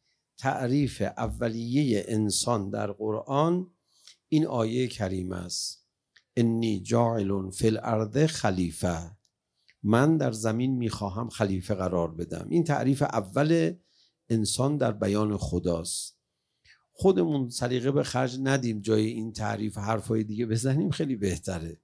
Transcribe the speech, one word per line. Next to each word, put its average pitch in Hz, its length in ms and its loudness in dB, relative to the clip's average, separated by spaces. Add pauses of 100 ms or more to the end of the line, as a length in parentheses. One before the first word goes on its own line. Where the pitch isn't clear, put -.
(360)
تعریف 131 640 0
اولیه 117 1040 0
انسان 107 640 0
در 104 220 -4
قرآن 143 800 0 (580)
این 156 180 2
آیه 123 400 0
کریم 92 460 -4
است: - 540 -8 (500)
«انی 113 440 2
جاعلٌ 101 680 2
فی 113 160 -2
الارض 110 500 0
خلیفه»، 92 1000 0 (680)
من 131 340 4
در 135 160 0
زمین 113 440 0
می‌خواهم 110 520 -4
خلیفه 98 460 0
قرار 87 400 0
بدم. 85 360 -8
این 165 140 4
تعریف 135 380 2
اول 151 720 2 (540)
انسان 120 480 0
در 123 160 0
بیان 104 440 0
خداست. 87 800 -2 (800)
خودمون 165 520 2
سلیقه 123 440 -2
به 143 100 2
خرج 127 400 -2
ندیم 123 380 0
جای 110 260 2
این 113 260 -6
تعریف 104 460 -4
حرفای 110 460 -2
دیگه 107 220 -4
بزنیم، 131 440 0
خیلی 139 260 -2
بهتره. 85 680 -4